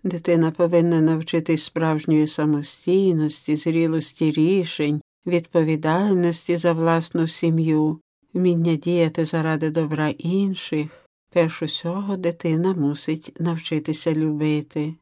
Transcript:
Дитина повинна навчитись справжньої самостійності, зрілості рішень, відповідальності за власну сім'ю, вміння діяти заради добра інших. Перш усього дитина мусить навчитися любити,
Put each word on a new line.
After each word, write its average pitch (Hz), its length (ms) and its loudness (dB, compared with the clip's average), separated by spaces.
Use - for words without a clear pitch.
Дитина 170 480 2
повинна 170 500 2
навчитись 160 640 0
справжньої 156 640 0
самостійності, 151 1300 0
зрілості 160 720 0
рішень, 156 720 0
відповідальності 170 1300 0
за 170 160 2
власну 165 540 0
сім'ю, 160 760 0
вміння 170 400 2
діяти 165 500 0
заради 156 460 -2
добра 156 380 -2
інших. 170 1000 -4
Перш 165 300 0
усього 190 540 -6
дитина 170 580 -2
мусить 156 680 -4
навчитися 160 760 -4
любити, 151 880 -2